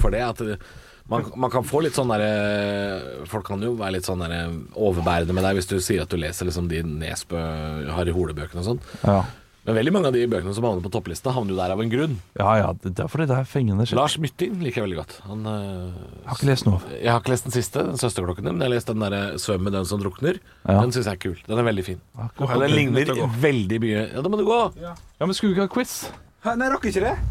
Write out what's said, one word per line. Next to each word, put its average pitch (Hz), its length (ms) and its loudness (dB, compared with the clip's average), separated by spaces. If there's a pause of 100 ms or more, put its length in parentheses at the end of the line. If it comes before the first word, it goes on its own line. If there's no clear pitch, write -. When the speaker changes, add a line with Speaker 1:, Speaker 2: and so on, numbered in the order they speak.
Speaker 1:
for 107 100 8
det, 104 120 0
at 117 160 -2
det, 107 200 -4 (500)
man, 113 140 0 (160)
man 127 140 2
kan 127 100 2
få 143 220 0
litt 147 100 0
sånn 127 160 2
derre, 101 1200 0
folk 104 160 -4
kan 101 160 -4
jo 120 160 -2
være 95 160 -2
litt 92 140 -4
sånn 92 160 -2
derre 85 160 -4 (340)
overbærende 87 640 2
med 92 100 2
deg 98 140 4
hvis 87 100 -6
du 101 80 2
sier 90 240 0
at 85 80 -8
du 95 80 0
leser 80 300 -4
liksom 87 200 -2
de 82 140 -2
Nesbø, 78 560 -6 (560)
Harry 87 160 2
Hole-bøkene 78 540 -2
og - 80 -2
sånn. 123 80 -4 (240)
Speaker 2:
Ja. 101 160 6 (460)
Speaker 1:
Men 113 80 2
veldig 120 200 4
mange 190 160 4
av 123 40 2
de 120 60 4 (100)
bøkene 95 240 0
som 110 80 -2
havner 101 200 0
på 92 120 -6
topplista, 101 400 -2
havner 110 160 0
jo 95 80 0
der 92 160 0
av 101 80 -2
en 117 80 0
grunn. 143 220 0 (260)
Speaker 2:
Ja, 101 200 4
ja, 98 80 4 (120)
det, 95 160 -6
det - 80 -2
er - 80 -2
fordi 156 160 0
det 131 80 2
er 131 160 0
fengende 110 360 2
shit. 110 120 0
Speaker 1:
Lars 147 240 2
Mytting 180 400 -4
liker 131 160 -2
jeg 110 80 0
veldig 90 140 -4
godt. - 140 -12 (120)
Han, 104 140 -8 (100)
eh, 95 460 -6 (240)
Speaker 2:
Jeg - 80 -14
har - 100 -4
ikke 139 120 4
lest 127 180 4
noe. 95 100 6 (160)
Speaker 1:
Jeg 92 160 0
har 117 120 6
ikke 127 100 0
lest 123 160 0
den 110 80 -4
siste, 127 320 0
den 151 100 -4
Søsterklokken 98 480 -2
din, 156 80 -2
men 170 80 -2
jeg 131 80 2
har 123 60 2
lest 117 160 -2
den 110 100 0
derre 101 200 0 (200)
Svøm 95 240 0
med 98 80 0
den 95 160 -2
som 104 80 -2
drukner. 127 400 -2 (300)
Speaker 2:
Ja. 98 100 6
Speaker 1:
Den 117 160 4
synes 120 160 2
jeg 92 80 -4
er - 60 -14
kul. 92 100 -4 (120)
Den 107 120 0
er 120 80 2
veldig 101 200 0
fin. 92 120 -8 (160)
Speaker 2:
Ja, 113 160 -8
Speaker 1:
Og - 160 -4
den 123 160 2
Speaker 2:
ok. 147 140 4
Speaker 1:
ligner 135 240 4
Speaker 3:
Nødt 147 100 2
til 127 80 0
å 117 80 0
gå. - 20 -2 (140)
Speaker 1:
veldig 117 400 4
mye. 110 220 2 (100)
Ja, 131 80 -4
da 175 80 0
må 208 80 2
du 196 80 2
gå. 226 140 4 (220)
Speaker 3:
Ja. 170 120 -12 (240)
Speaker 2:
Ja, 156 80 0
men 185 80 0
skulle 196 200 2
vi 175 40 2
ikke 202 80 2
ha - 80 -8
quiz? 254 220 -2 (500)
Speaker 3:
Hæ? 233 80 0
Nei, 240 160 0
jeg 277 60 2
rakk 262 140 -4
ikke 190 160 0
det. 240 80 0 (160)